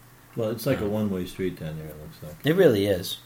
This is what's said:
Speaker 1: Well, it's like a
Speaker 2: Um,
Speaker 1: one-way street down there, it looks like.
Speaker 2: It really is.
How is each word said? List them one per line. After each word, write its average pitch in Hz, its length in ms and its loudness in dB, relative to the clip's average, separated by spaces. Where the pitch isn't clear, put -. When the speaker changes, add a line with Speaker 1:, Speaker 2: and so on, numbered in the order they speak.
Speaker 1:
Well, 110 140 -2
it's 117 160 -6
like 127 140 2
a 107 40 0
Speaker 2:
Um, 101 80 0
Speaker 1:
one-way 98 340 0
street 92 320 -4
down 78 180 -8
there, 78 120 -10
it 76 120 -12
looks 80 220 -16
like. 78 140 -14
Speaker 2:
It 156 80 4
really 120 320 6
is. 90 400 0